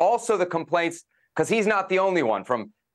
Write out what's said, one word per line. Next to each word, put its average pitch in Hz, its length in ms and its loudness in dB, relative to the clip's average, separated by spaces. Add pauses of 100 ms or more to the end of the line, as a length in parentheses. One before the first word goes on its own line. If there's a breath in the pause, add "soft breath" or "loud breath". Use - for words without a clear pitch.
Also 220 360 2
the 180 100 0
complaints, 165 580 -4 (320)
'cause 156 120 0
he's 208 180 2
not 196 220 0
the 190 100 2
only 185 240 2
one, 104 220 0
from 110 280 -4 (220)